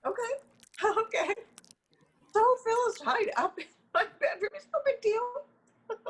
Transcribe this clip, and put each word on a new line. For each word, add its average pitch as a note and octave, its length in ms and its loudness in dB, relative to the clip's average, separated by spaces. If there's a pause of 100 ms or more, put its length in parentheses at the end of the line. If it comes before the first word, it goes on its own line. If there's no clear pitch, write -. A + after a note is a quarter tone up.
Okay. A#4 280 -2 (480)
<laughs> G#4+ 160 2
Okay. G#4 380 0 (960)
So G#4 80 4 (240)
Phil A4+ 120 2 (120)
is - 120 -4
tied - 360 0
up E4+ 220 -2
in E4 60 -10 (280)
my - 120 2 (140)
bedroom. - 360 -2
It's D5 180 -14
no D#5+ 120 0
big B4+ 160 0
deal. B4 440 0 (640)